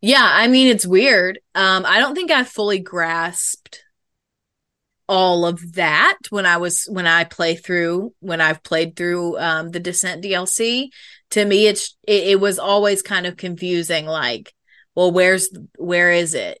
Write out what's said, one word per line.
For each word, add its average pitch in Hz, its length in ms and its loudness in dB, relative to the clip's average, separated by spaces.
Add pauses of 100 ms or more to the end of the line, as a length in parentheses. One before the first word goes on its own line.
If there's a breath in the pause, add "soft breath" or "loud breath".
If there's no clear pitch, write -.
Yeah, 226 280 6
I 202 200 4
mean, 262 180 6
it's 233 180 2
weird. 190 540 2 (160)
Um, 190 320 2
I 202 140 2
don't 262 140 0
think 339 180 -4
I 262 100 2
fully 208 380 -4
grasped 165 1040 -6 (1200)
all 185 380 2
of 170 280 -8
that 180 440 2 (120)
when 202 140 -4
I 175 120 4
was, 175 340 -4
when 180 160 -4
I 170 160 4
play 170 320 -4
through, 175 640 -4
when 170 220 -8
I've 156 240 0
played 165 320 -4
through, 175 420 -4
um, 165 320 -4
the 180 80 -10
Descent 180 440 -6
D 196 120 -4
L 180 100 -2
C. 240 460 -4 (400 loud breath)
To 208 140 2
me, 208 240 4
it's, - 340 -4
it, 202 220 2
it 196 160 4
was 190 180 0
always 202 420 0
kind 180 260 -4
of 175 100 -10
confusing, 170 680 -4
like, 135 460 -6 (440 soft breath)
well, 180 160 2
where's, 185 380 2 (280)
where 175 320 0
is 170 240 0
it? 98 260 -8